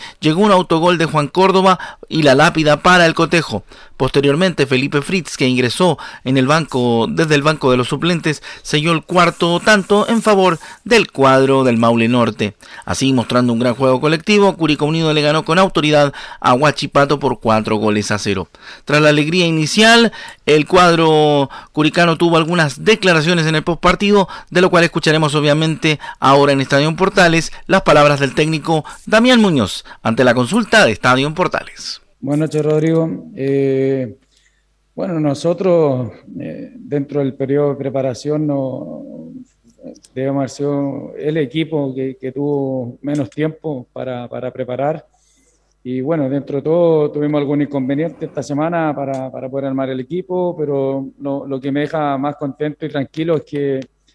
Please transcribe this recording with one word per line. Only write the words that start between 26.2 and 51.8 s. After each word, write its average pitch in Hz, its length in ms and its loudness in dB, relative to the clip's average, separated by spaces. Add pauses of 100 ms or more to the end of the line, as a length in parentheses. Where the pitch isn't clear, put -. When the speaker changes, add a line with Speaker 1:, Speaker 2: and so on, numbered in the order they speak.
Speaker 1:
en 139 100 2
Estadio 147 340 0
Portales 165 560 2 (140)
las 190 160 2
palabras 147 380 4
del 135 160 0
técnico 156 500 0 (220)
Damián 226 340 4
Muñoz 147 440 0 (180)
ante 113 200 0
la 123 120 4
consulta 190 500 2
de 113 60 4
Estadio 131 420 0
Portales. - 640 -6 (200)
Speaker 2:
Buenas 147 280 -2
noches, 147 180 -2
Rodrigo. 160 600 0 (100)
Eh, 135 840 -2 (800)
bueno, 175 240 -6
nosotros, 151 920 0 (280)
eh, - 340 -12
dentro 143 460 -6
del 135 160 -2
periodo 143 340 -2
de 139 60 -4
preparación, 139 720 -4
no, - 880 -8 (840)
debemos 135 220 -4
haber 135 120 -4
sido 143 680 -6
el 151 220 -4
equipo 147 560 -4
que, 131 260 -8
que 131 120 -8
tuvo 135 720 -4
menos 143 260 -4
tiempo 151 640 -8
para, 123 340 -10
para 123 220 -10
preparar. 127 560 -6 (800)
Y 127 180 -6
bueno, 147 260 -2
dentro 139 300 -4
de 135 60 -6
todo 160 480 2
tuvimos 147 280 -2
algún 143 220 -2
inconveniente 143 640 -4
esta 147 160 -8
semana 156 540 -4
para, 135 360 -8
para 127 160 -10
poder 135 180 -6
armar 135 260 -4
el 131 80 -6
equipo, 180 580 -6
pero 139 520 -4 (120)
lo, 139 240 -6
lo 135 160 -8
que 139 100 -6
me 143 100 -2